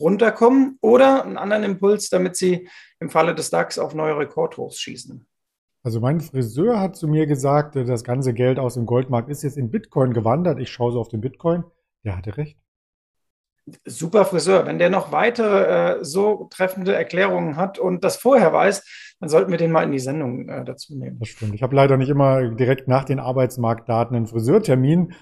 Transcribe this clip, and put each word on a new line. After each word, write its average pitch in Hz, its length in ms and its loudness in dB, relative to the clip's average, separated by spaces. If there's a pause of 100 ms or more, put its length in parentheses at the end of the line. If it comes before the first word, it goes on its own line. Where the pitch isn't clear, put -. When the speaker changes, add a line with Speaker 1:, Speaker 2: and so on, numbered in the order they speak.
Speaker 1:
runterkommen 233 800 4
oder 269 440 6
einen 190 120 -10
anderen 202 260 -2
Impuls, 202 460 0
damit 180 260 0
sie 180 340 -2 (300)
im 165 120 -10
Falle 165 220 2
des 151 180 -6
dax - 280 -2
auf 147 160 -6
neue 156 240 -2
Rekordhochs - 640 -6
schießen. 131 440 -14 (600)
Speaker 2:
Also 113 160 -4
mein 139 200 0
Friseur 139 600 -2
hat 190 160 -4
zu 160 100 -6
mir 151 200 2
gesagt, 147 500 0
äh, 131 80 -2
das 120 180 -2
ganze 127 320 -2
Geld 127 240 2
aus 127 160 -4
dem 120 120 -4
Goldmarkt 120 420 -2
ist 147 160 -10
jetzt 147 140 -6
in 123 120 -4
Bitcoin 135 420 -2
gewandert. 123 460 0
Ich 127 120 -8
schaue 120 200 -2
so 120 100 -4
auf 110 80 -8
den 110 120 -6
Bitcoin. 170 420 -2 (400)
Der 98 140 -6
hatte 95 220 -10
recht. 147 200 -10 (1300)
Speaker 1:
Super 185 400 0
Friseur. 180 400 2
Wenn 156 140 -6
der 175 120 4
noch 180 220 -2
weitere, 190 840 2
äh, - 60 -8
so 185 460 -2
treffende 185 440 -2
Erklärungen 175 600 -2
hat 196 220 -4
und 180 260 -2
das 185 120 0
vorher 233 360 4
weiß, 185 320 2 (340)
dann 175 120 -10
sollten 185 200 4
wir 170 80 0
den 165 140 0
mal 160 100 4
in - 80 -2
die 139 80 -2
Sendung, 131 500 -6
äh, 143 160 -12
dazu 131 320 -16
nehmen. 127 220 -12
Speaker 2:
Das 113 100 -10
stimmt. 107 260 -8
Ich 104 100 -4
habe 131 100 -2
leider 139 220 6
nicht 131 140 0
immer 135 400 2
direkt 123 360 0
nach 131 180 2
den 135 140 -4
Arbeitsmarktdaten 120 960 -2
einen 113 140 -2
Friseurtermin, 143 920 2